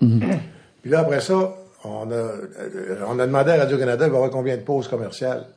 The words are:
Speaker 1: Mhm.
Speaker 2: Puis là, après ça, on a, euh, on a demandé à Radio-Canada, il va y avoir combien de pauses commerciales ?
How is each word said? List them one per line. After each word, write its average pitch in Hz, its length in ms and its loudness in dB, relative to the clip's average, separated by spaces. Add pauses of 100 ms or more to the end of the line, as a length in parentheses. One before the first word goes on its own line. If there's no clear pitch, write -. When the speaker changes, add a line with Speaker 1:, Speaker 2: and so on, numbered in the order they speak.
Speaker 1:
Mhm. 113 200 6 (600)
Speaker 2:
Puis 123 80 -6
là, 160 80 4
après 147 220 2
ça, 190 340 0 (300)
on 110 260 -8
a, - 20 -6
euh, 101 960 -8
on 123 120 -4
a 127 60 0
demandé 139 260 4
à 165 60 6
Radio-Canada, 131 480 2
il 156 60 4
va 135 40 2
y - 20 4
avoir 127 120 4
combien 131 280 -2
de 101 40 -8
pauses 139 260 -2
commerciales ? 123 580 -4 (120)